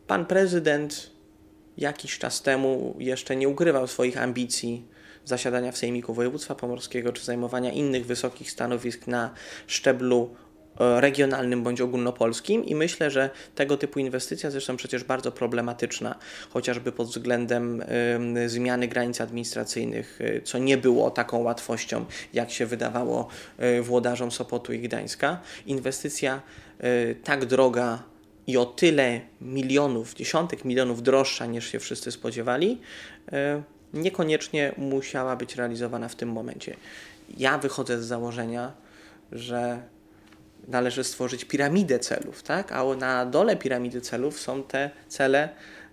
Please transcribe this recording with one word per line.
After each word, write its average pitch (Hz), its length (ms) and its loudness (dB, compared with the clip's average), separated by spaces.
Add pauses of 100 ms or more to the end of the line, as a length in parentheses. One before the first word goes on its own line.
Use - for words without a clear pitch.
pan 165 200 2
prezydent 160 840 2 (640)
jakiś - 420 -4
czas - 240 -4
temu 131 560 2
jeszcze 127 380 -2
nie 135 120 4
ukrywał 143 380 4
swoich 127 360 0
ambicji 120 640 -2 (400)
zasiadania 123 480 0
w - 60 -8
Sejmiku 120 360 -2
Województwa 123 400 -2
Pomorskiego 120 580 -4
czy - 120 -10
zajmowania 123 480 -2
innych 131 340 0
wysokich 123 440 -4
stanowisk 120 560 -4
na 120 280 -2 (320)
szczeblu, 123 680 4 (460)
e, 120 200 6
regionalnym 135 640 4
bądź 123 180 0
ogólnopolskim 123 840 2
i - 100 -2
myślę, 156 360 2
że 135 200 2 (240)
tego 143 220 2
typu 143 220 -2
inwestycja, 135 520 -2
zresztą 135 260 -4
przecież 123 280 -4
bardzo 127 280 -2
problematyczna, 117 840 -2 (360)
chociażby 123 420 -2
pod 117 160 -4
względem, 120 720 0
em, 120 640 0
zmiany 123 400 0
granic 120 320 -2
administracyjnych, 117 1000 -4
e, 113 220 -2
co - 160 -4
nie 131 200 4
było 120 320 6
taką 120 280 0
łatwością, 117 640 -2 (280)
jak 117 180 -2
się - 160 -2
wydawało, 120 640 -2 (300)
e, 123 240 4
włodarzom 120 480 2
Sopotu 120 420 -4
i 117 80 -4
Gdańska. 120 600 -2 (260)
Inwestycja, 135 760 -2 (380)
e, 120 340 2
tak 139 320 0
droga 120 560 4 (440)
i 127 100 2
o 123 100 6
tyle 131 540 4 (200)
milionów, 131 760 0
dziesiątek 160 500 -2
milionów 123 380 2
droższa, 131 440 4
niż 117 260 -4
się 117 60 -4
wszyscy - 340 -6
spodziewali, 123 680 0 (520)
e, 143 300 0 (320)
niekoniecznie 156 800 0
musiała 135 600 -2
być 123 200 -8
realizowana 117 520 -2
w - 80 -12
tym 120 120 -4
momencie. 117 480 -8 (640)
Ja 135 200 4
wychodzę 123 440 -2
z 113 40 -8
założenia, 117 680 -4 (600)
że 120 500 -4 (880)
należy 123 340 0
stworzyć 123 400 -4
piramidę 143 540 4
celów, - 440 -4
tak? 180 300 -4
A 127 120 0
o-, 135 120 2
na 127 300 2
dole 180 300 4
piramidy 123 440 -2
celów 123 400 -4
są 135 220 -4
te 139 280 -2 (180)
cele, 139 400 4 (440)